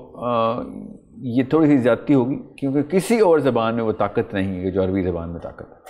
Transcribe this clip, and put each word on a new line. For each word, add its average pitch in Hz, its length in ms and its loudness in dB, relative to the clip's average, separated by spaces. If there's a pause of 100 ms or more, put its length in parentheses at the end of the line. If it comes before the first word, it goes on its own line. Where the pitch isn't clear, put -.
(180)
आ, 117 460 -2 (560)
ये 123 240 -2
थोड़ी 151 240 2
सी 147 100 6
ज़्यादती 120 360 2
होगी, 131 220 2
क्योंकि 139 480 -4
किसी 196 360 0
और 165 220 6
ज़बान 117 340 0
में 117 60 -2
वो 110 100 0
ताकत 107 420 -2
नहीं 98 140 -2
है 92 240 -4
जो 95 120 0
अरबी 92 200 0
ज़बान 85 260 -4
में 82 100 -10
ताकत - 340 -16
है। - 60 -20 (100)